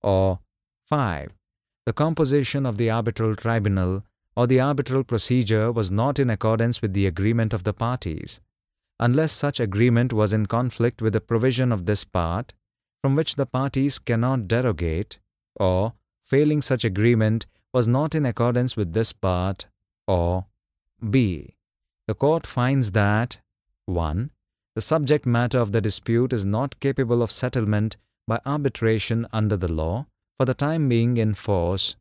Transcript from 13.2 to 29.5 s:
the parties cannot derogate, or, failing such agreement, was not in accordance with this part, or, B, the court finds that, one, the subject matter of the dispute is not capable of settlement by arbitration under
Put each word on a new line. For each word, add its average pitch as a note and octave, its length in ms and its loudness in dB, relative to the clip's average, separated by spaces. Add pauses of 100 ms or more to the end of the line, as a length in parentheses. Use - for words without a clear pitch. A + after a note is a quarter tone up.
the C#3 100 -2
parties C3+ 540 -2
cannot A#2 480 0
derogate, F#2 720 -2 (380)
or, F#2+ 360 2 (300)
failing D3+ 380 2
such B2+ 240 -2
agreement, A2 600 2 (280)
was A#2+ 160 2
not D3 260 0
in D3+ 100 0
accordance A#2+ 520 0
with F2+ 160 -2
this A2 180 2
part, F#2 560 -2 (400)
or, F2+ 380 0 (640)
B, G#2 460 0 (520)
the A2 60 -4
court D#3 320 0
finds B2 460 0
that, G#2 480 0 (460)
one, F2 460 -2 (440)
the A2 60 -4
subject D3+ 440 0
matter A#2+ 340 0
of G#2+ 120 0
the G#2+ 100 0
dispute A#2 520 0
is G2+ 120 -2
not A2 340 -4
capable B2 420 0
of A2+ 100 -2
settlement G#2+ 680 -2 (300)
by A2+ 180 -2
arbitration A#2 840 0
under G#2+ 240 0